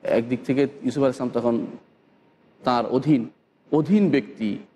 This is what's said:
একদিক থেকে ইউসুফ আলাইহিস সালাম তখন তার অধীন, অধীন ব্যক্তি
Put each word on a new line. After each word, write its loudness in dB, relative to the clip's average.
একদিক 0
থেকে 0
ইউসুফ -4
আলাইহিস 2
সালাম -6
তখন 0
তার 0
অধীন, 0
অধীন 4
ব্যক্তি -2